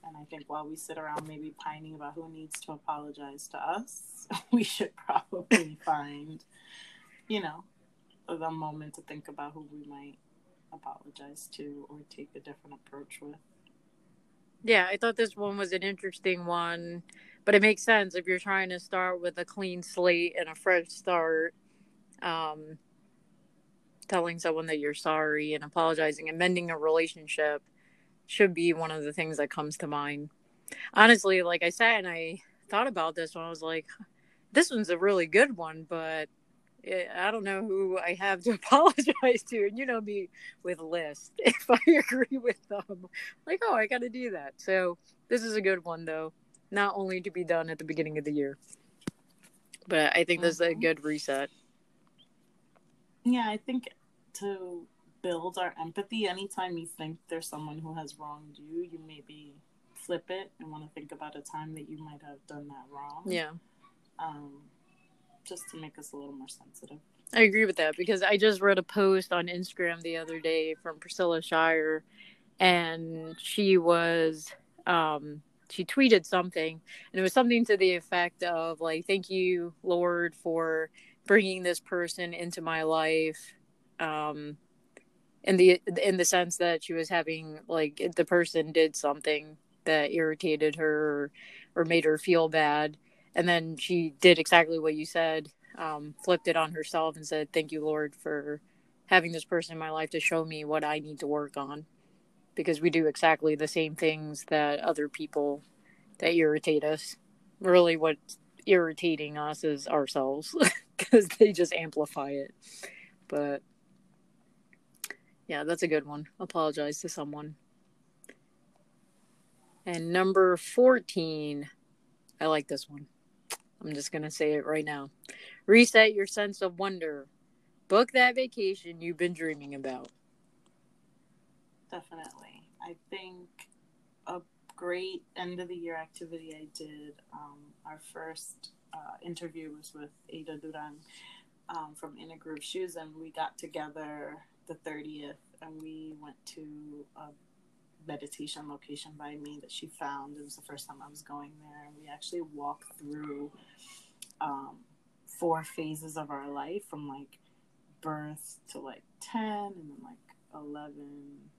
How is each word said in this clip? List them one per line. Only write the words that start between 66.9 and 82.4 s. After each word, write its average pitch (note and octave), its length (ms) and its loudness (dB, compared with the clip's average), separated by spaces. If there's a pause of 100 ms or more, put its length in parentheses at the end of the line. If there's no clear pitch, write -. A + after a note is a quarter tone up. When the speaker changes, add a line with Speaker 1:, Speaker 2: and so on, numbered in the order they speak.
Speaker 2:
I A#3+ 80 8
agree G#3+ 240 6
with F#3 100 -2
that, C4 200 0
because F#3 260 0
I G3+ 140 4
just G3+ 240 4
read G3 180 6
a F#3 40 -2
post F#3+ 500 2
on F3 160 0
Instagram F3 540 -4
the E3 140 -6
other E3 240 -8
day D#3+ 420 0
from D#3+ 160 -10
Priscilla E3+ 440 0
Shirer, D#3+ 600 2 (580)
and E3 800 2
she F#3+ 380 6
was, E3 720 4 (340)
um, D3+ 560 0 (280)
she F#3 140 -6
tweeted A3+ 420 6
something, E3 540 -2 (320)
and F#3 80 -2
it - 20 2
was F#3 100 4
something A#3+ 340 6
to G#3 100 4
the F#3 200 6
effect F3 460 -2
of, E3 380 -2
like, E3 260 -2
"Thank G3 240 0
you, F3+ 520 0
Lord, F3 540 0
for D#3+ 540 -2 (360)
bringing F#3+ 360 6
this F3+ 180 0
person F3 540 -4
into E3+ 280 -8